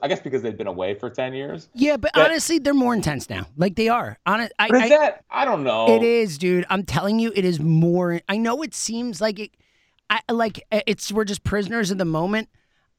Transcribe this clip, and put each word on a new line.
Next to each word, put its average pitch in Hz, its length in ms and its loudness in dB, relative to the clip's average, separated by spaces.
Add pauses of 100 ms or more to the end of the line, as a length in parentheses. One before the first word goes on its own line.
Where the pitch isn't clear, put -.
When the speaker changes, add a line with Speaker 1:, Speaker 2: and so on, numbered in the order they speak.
Speaker 1:
I 143 40 -2
guess 175 120 -2
because 127 240 -4
they've 110 120 -4
been 101 120 -6
away 92 260 -4
for 117 160 -8
ten 131 240 -6
years. 147 400 -10
Speaker 2:
Yeah, 285 240 0
but 294 160 -4
Speaker 1:
But 311 160 6
Speaker 2:
honestly, 320 300 0
they're 285 160 0
more 247 180 2
intense 151 380 -4
now. 95 160 -8 (100)
Like, 175 200 0
they 220 120 2
are. 190 380 -2
Hon-, 214 220 -2 (100)
I, 208 80 2
Speaker 1:
But 220 80 4
is 262 80 6
Speaker 2:
I, 233 60 0
Speaker 1:
that, 294 420 4
I 262 120 0
don't 208 200 0
know. 113 320 4
Speaker 2:
It 226 80 2
is, 226 340 2
dude. 180 320 0
I'm 190 140 0
telling 208 340 0
you, 226 180 0
it 190 100 2
is 175 140 2
more. 170 680 2
I 196 80 -2
know 233 240 -2
it 294 140 -10
seems 226 440 -6
like 220 200 -2
it, 208 100 -12 (640)
I, 226 80 2 (100)
like, 233 420 -2
it's, 214 400 -4
we're 214 140 -2
just 196 180 -8
prisoners 208 460 -2
of 196 80 -2
the 185 80 -2
moment. 180 440 -2 (500)